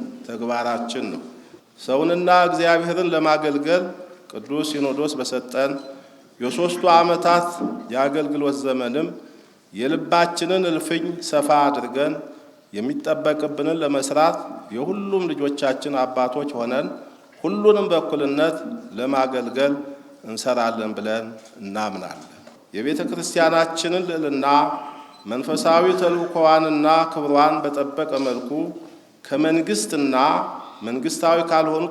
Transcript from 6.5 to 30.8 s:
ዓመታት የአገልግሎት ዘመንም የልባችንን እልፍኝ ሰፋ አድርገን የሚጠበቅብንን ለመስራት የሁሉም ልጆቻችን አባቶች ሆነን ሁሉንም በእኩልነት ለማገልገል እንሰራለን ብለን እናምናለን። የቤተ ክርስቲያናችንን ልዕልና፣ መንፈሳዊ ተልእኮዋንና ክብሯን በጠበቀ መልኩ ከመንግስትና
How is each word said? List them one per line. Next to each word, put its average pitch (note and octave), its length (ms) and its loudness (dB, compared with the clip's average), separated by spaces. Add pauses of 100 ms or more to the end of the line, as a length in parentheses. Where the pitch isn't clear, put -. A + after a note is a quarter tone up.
ዓመታት E3+ 560 6 (440)
የአገልግሎት C#3+ 680 0
ዘመንም C3 500 -2 (680)
የልባችንን E3+ 960 0
እልፍኝ E3 380 -2 (180)
ሰፋ D3 260 0 (120)
አድርገን C3 520 0 (640)
የሚጠበቅብንን D3 1040 -2
ለመስራት C#3+ 600 2 (320)
የሁሉም F#3+ 560 -4
ልጆቻችን C#3+ 680 -2
አባቶች B2+ 560 -2
ሆነን B2+ 340 -2 (540)
ሁሉንም G#3 480 4
በእኩልነት D3+ 680 0 (380)
ለማገልገል C3 800 0 (500)
እንሰራለን A2+ 680 -2
ብለን A2 340 -4 (300)
እናምናለን። G2 680 -8 (480)
የቤተ C3+ 320 -4
ክርስቲያናችንን E3 1000 2
ልዕልና፣ D3 420 -2 (800)
መንፈሳዊ D3+ 580 2 (120)
ተልእኮዋንና D#3+ 880 4 (220)
ክብሯን D3 500 4
በጠበቀ C#3+ 520 -2 (120)
መልኩ B2+ 280 -4 (760)
ከመንግስትና D#3+ 920 0 (680)